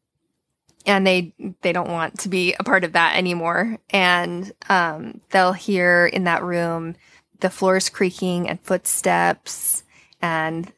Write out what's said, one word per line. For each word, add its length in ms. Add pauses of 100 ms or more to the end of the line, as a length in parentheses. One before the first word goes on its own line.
(840)
And 220
they, 260 (280)
they 100
don't 200
want 300
to 80
be 300
a 40
part 200
of 100
that 220
anymore. 640 (120)
And, 640 (180)
um, 600
they'll 240
hear 540
in 180
that 180
room 520 (440)
the 100
floors 400
creaking 600
and 120
footsteps, 1200 (380)
and 560